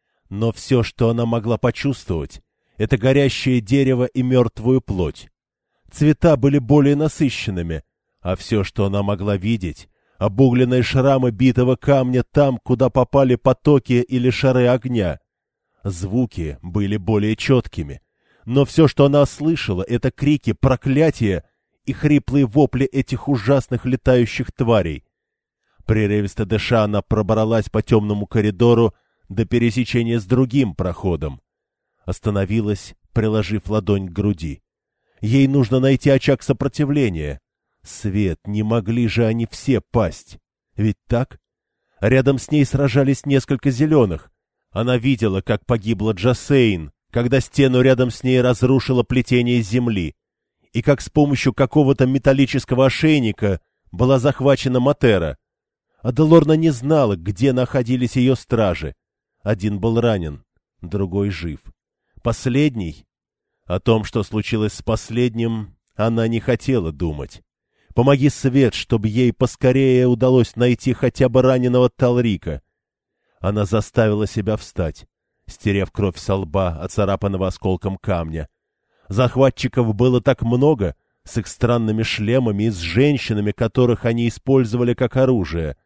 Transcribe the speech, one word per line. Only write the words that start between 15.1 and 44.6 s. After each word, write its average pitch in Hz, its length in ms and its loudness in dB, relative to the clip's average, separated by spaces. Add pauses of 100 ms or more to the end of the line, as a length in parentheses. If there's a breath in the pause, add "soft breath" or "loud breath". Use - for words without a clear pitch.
Звуки 92 800 -6
были 98 340 -6
более 104 400 -2
четкими — 82 640 -2 (440)
но 131 200 2
все, 160 240 4
что - 160 4
она 143 220 4
слышала, 143 560 -4
это 120 280 -2
крики, 135 420 -2
проклятия 131 920 0 (400)
и - 80 -6
хриплые 143 540 0
вопли 131 400 0
этих - 420 -4
ужасных 123 560 0
летающих 123 680 0
тварей. 98 520 -2 (800)
Прерывисто 104 640 0
дыша, 110 380 0
она 104 180 -2
пробралась 110 680 0
по 110 140 -2
темному 104 440 0
коридору 113 680 2 (340)
до 101 160 -2
пересечения 117 760 -2
с 98 40 -14
другим 123 500 0
проходом. 82 680 -6 (640)
Остановилась, 101 880 -4 (180)
приложив 107 560 -2
ладонь 101 380 -2
к 87 60 -14
груди. 85 500 -4 (580)
Ей 131 260 2
нужно 131 340 2
найти 135 300 2
очаг 135 320 2
сопротивления. 127 1000 -2 (440)
Свет, 98 600 -4
не 104 180 -4
могли 113 460 -2
же 113 160 0
они 113 260 -2
все 120 300 -2
пасть? - 580 -4 (380)
Ведь 104 200 0 (100)
так? 120 320 -4 (640)
Рядом 127 380 2
с - 120 -10
ней 147 140 2
сражались 135 600 0
несколько 139 440 0
зеленых. 123 600 0 (400)